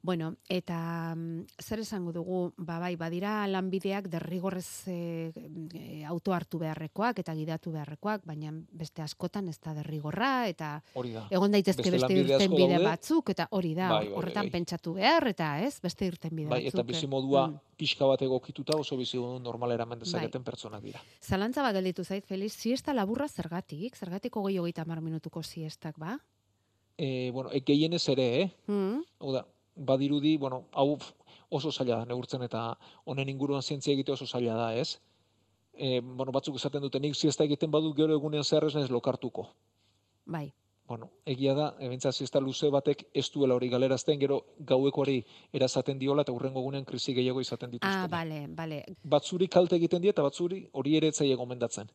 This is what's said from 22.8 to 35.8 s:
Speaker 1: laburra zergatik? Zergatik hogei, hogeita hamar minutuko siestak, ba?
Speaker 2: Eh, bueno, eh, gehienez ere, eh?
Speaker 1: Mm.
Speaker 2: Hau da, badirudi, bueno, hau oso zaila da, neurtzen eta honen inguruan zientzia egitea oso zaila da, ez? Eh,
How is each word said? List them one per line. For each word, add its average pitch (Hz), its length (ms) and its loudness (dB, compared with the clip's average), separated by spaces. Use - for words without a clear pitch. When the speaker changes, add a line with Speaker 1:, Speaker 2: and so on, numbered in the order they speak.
Speaker 1:
laburra 240 340 0
zergatik? 170 680 -8
Zergatik 196 400 -8
hogei, 196 220 0
hogeita 170 240 -4
hamar 165 180 -6
minutuko 160 420 -6
siestak, 156 540 -10
ba? 180 240 -8
Speaker 2:
Eh, 127 340 -2
bueno, 127 200 -6
eh, 139 120 0
gehienez 160 460 4
ere, 127 320 4
eh? 190 100 0
Speaker 1:
Mm. 208 340 0
Speaker 2:
Hau 135 120 -4
da, 127 140 -2
badirudi, 143 600 2
bueno, 131 360 -4
hau 139 240 4
oso 143 220 -2
zaila 120 240 0
da, 113 80 -4
neurtzen 123 400 -6
eta 117 340 -4
honen 135 220 -2
inguruan 139 320 0
zientzia 143 320 0
egitea 135 220 2
oso 131 100 -6
zaila 120 300 0
da, 113 220 0
ez? 147 240 -4
Eh, 131 280 0